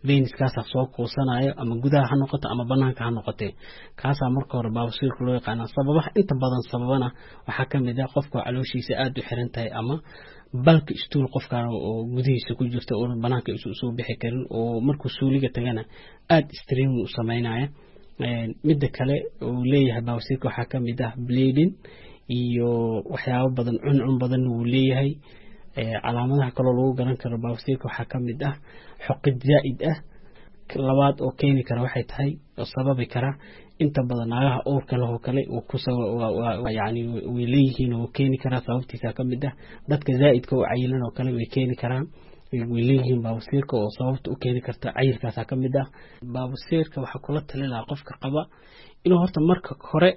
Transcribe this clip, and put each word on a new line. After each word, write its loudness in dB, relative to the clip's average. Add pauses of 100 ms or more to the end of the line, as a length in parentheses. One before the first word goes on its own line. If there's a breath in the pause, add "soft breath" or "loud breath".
veinskaasaa 2
soo 0
kuusanayo, 0
ama -4
gudaha 4
ha 0
noqoto 0
ama -2
banaanka 2
ha -2
noqotee. -6 (420 loud breath)
Kaasaa -2
marka -2
hore -2
baabasiirka -2
loo 2
yaqaanaa. -4
Sababaha 0
inta 4
badan 0
sababana 0 (360 loud breath)
waxaa -2
ka -2
mid 0
ah -2
qofka -2
calooshiisa -4
aad -2
u -6
xiran -6
tahay -4
ama -2 (580 loud breath)
bulk 6
stool 0
qofka -4
oo -4
gudihiisa 0
ku -2
jirta -4
oo 0 (140)
banaanka 0
isu -6
soo -4
bixi -6
karin, -4
oo -2
markuu 0
suuliga 2
tagana -2 (440 loud breath)
aad 6
strain 0
u 0
sameynaya. -2 (480 soft breath)
Een, -2 (120)
midda 2
kale 0 (220)
uu -4
leeyahay 4
baabasiirka -4
waxaa -4
ka -6
mid -2
ah -4
bleeding 4 (540 loud breath)
iyo 0 (400)
waxyaabo 0
badan, 0
cuncun 2
badan 2
wuu 0
leeyahay. 4 (640 loud breath)
Ee, -4
calaamadaha 2
kaloo 2
lagu 4
garan 0
karo -4
baabasiirka -2
waxaa -6
ka -8
mid -4
ah -2 (440 loud breath)
xoqid 0
zaa'id 4
ah. 2 (800 soft breath)
Labaad 4
oo 0
keeni 4
kara -2
waxay -2
tahay, -2 (240)
oo -6
sababi 0
kara, -2 (480 loud breath)
inta 2
badan -2
naagaha 2
uurka 0
leh 0
oo -2
kale, 0
uu -6
ku -8
saba-, 0
waa, -2
waa, -2
waa, -4
yacni, -2 (240)
way -2
leeyihiin 4
oo -2
keeni 0
kara, -2
sababtiisa -4
ka -4
mid -2
ah. -4 (340 loud breath)
Dadka 0
zaa'idka 6
u 4
cayilan 0
oo -4
kale -2
way -2
keeni 0
karaan. -2 (420 loud breath)
Way, -4
way 0
leeyihiin 4
baabasiirka -2
oo 0
sababta -4
u -2
keeni -2
karta -6
cayilkaasa 0
ka -4
mid 0
ah. 2 (340 loud breath)
Baabasiirka -4
waxaa -10
kula -4
tali -6
lahaa -6
qofka -8
qaba -2 (600 loud breath)
inuu 6
horta 2
marka 2
hore 4